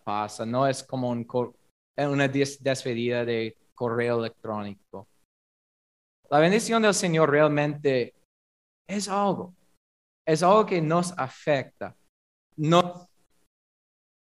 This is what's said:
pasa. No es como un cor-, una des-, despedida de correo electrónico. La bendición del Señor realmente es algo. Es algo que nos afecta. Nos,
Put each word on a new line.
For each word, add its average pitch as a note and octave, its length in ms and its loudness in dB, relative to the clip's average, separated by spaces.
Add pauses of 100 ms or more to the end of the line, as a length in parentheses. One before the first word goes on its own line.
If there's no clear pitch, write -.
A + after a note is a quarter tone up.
pasa. G#2+ 420 -6
No B2+ 220 0
es C3 160 -4
como B2+ 260 -6
un A#2 140 -4
cor-, B2 320 -4 (420)
una C#3+ 300 0
des-, C#3 340 -2
despedida A#2+ 640 -2
de A2+ 320 -4 (160)
correo A#2+ 460 -2
electrónico. G#2 880 -10 (1200)
La C#3+ 100 4
bendición G#3+ 440 2
del G#3 100 4
Señor D#3+ 380 2
realmente D3 840 2 (760)
es G3 220 -6
algo. F#3+ 460 -2 (720)
Es D#3+ 180 2
algo G3+ 240 6
que F#3 140 0
nos E3+ 360 0
afecta. - 800 -4 (640)
Nos, F3 500 2 (1200)